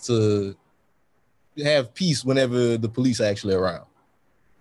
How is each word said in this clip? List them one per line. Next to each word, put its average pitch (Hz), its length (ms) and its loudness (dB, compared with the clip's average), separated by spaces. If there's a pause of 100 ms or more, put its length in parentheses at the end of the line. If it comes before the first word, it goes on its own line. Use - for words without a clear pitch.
to 104 480 0 (1080)
have 143 320 0
peace 151 300 -2
whenever 123 520 2
the 113 120 -4
police 123 320 0
are 110 40 2
actually 104 300 -2
around? 92 300 -2 (760)